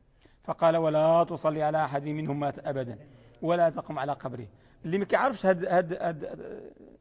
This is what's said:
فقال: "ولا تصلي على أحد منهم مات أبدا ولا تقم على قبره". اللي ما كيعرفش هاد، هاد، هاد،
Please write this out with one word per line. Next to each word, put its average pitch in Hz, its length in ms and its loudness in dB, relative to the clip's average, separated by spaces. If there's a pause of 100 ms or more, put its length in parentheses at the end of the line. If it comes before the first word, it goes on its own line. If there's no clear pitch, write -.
(440)
فقال: 165 340 2
"ولا 160 460 4
تصلي 156 400 -2
على 156 220 2
أحد 143 220 -4
منهم 151 320 -4
مات 143 280 -4
أبدا 131 300 -4 (440)
ولا 170 280 4
تقم 151 300 -8
على 139 120 -2
قبره". 120 360 -8 (380)
اللي 165 120 -2
ما 202 80 0
كيعرفش 220 400 0
هاد، 185 200 4
هاد، 175 280 2
هاد، 170 320 -4 (760)